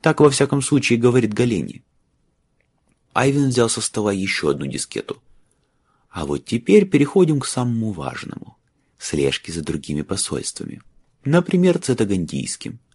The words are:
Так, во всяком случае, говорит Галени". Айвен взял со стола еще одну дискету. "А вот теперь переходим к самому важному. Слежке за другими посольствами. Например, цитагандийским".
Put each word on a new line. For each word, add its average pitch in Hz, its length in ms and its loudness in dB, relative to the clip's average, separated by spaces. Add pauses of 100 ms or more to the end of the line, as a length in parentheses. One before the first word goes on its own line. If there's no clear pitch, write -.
Так, 156 180 2
во 151 100 10
всяком 139 320 2
случае, 127 380 2
говорит 120 340 4
Галени". 107 500 -2 (1300)
Айвен 139 360 2
взял 120 200 2
со 113 120 -4
стола 104 300 -2
еще 95 380 -2
одну 69 180 -2
дискету. - 540 -10 (880)
"А 78 160 -8
вот 71 200 -6
теперь 190 400 4
переходим 156 540 2
к 131 80 -6
самому 117 440 -2
важному. - 680 -12 (400)
Слежке 71 560 -4
за 82 100 -8
другими 76 380 -6
посольствами. - 800 -8 (420)
Например, 175 560 2
цитагандийским". 98 1000 -4 (160)